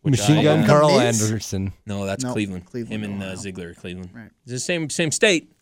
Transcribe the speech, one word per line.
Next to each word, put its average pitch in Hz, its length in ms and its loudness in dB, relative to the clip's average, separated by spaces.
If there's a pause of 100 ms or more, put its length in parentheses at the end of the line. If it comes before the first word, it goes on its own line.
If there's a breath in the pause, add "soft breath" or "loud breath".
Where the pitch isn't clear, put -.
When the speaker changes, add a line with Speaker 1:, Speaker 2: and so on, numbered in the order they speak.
Speaker 1:
Which 139 180 2
Speaker 2:
Machine 151 180 6
Speaker 1:
I 151 60 4
Speaker 2:
Gun 156 180 4
Speaker 3:
The 151 60 4
Speaker 2:
Carl 147 320 6
Speaker 3:
Miz? 117 300 2
Speaker 2:
Anderson. 98 440 -4 (120)
Speaker 1:
No, 101 200 -6
that's 98 180 -6
Speaker 3:
No, 127 100 -6
Speaker 1:
Cleveland. 98 340 -4
Speaker 3:
Cleveland, 110 360 -8
Speaker 1:
Him 101 80 -8
and, 98 120 -8
uh, - 40 -8
Speaker 3:
Ohio. 95 100 -10
Speaker 1:
Ziggler, 92 380 -12
Cleveland. 90 380 -12
Speaker 3:
Right. 113 160 -20 (140)
Speaker 1:
It's 120 100 -16
the 127 60 -6
same, 165 300 -4
same 160 220 -2
state. 185 400 0 (100)